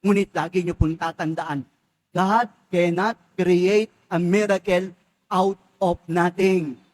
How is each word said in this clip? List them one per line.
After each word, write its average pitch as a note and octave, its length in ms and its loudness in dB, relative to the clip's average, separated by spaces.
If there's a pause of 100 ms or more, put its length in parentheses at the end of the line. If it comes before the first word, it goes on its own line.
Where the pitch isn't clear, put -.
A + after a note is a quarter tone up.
Ngunit G3+ 320 0
lagi E3+ 320 -4
niyo F3 80 -4
pong E3 240 -2
tatandaan, D#3+ 640 -6 (480)
God G3+ 400 0 (240)
cannot F3 400 0 (240)
create F#3 560 2 (160)
a F3 80 -2
miracle F#3+ 720 0 (400)
out G3 320 0 (160)
of F3 320 -2
nothing. F3 720 0 (120)